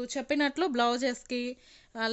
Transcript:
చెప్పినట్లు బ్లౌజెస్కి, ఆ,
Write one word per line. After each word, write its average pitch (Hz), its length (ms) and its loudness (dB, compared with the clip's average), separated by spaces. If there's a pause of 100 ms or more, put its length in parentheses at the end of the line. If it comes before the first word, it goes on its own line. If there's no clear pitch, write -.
(160)
చెప్పినట్లు 285 600 0
బ్లౌజెస్కి, 247 680 0 (580)
ఆ, 226 140 0